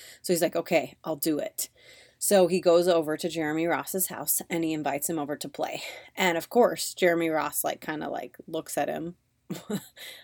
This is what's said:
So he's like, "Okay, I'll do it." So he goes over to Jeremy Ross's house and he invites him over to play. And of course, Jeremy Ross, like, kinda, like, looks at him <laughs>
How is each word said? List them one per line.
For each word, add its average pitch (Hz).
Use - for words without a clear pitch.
So 185
he's 165
like, 160
"Okay, 160
I'll 160
do 147
it." -
So 190
he 180
goes 175
over 156
to 170
Jeremy 160
Ross's 165
house -
and 170
he 160
invites 143
him 165
over 143
to 147
play. -
And 180
of 160
course, 196
Jeremy 170
Ross, 147
like, -
kinda, 151
like, -
looks 160
at 147
him 156
<laughs> -